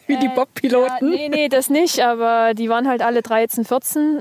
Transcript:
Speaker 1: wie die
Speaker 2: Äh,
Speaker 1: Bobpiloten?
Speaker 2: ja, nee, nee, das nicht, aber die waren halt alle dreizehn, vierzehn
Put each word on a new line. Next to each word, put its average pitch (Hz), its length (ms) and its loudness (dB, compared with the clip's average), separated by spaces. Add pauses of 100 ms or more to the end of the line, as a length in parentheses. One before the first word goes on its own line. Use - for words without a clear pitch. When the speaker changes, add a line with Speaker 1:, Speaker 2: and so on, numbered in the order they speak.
Speaker 1:
wie 285 100 0
die 262 100 2
Speaker 2:
Äh, 254 100 -4
Speaker 1:
Bobpiloten? 254 760 0
Speaker 2:
ja, 359 60 0
nee, 302 120 -6
nee, 294 200 0
das 262 200 0
nicht, 311 320 2
aber 233 540 2
die 226 140 -4
waren 233 180 0
halt 247 160 0
alle 240 200 0
dreizehn, 226 420 0
vierzehn 302 560 -2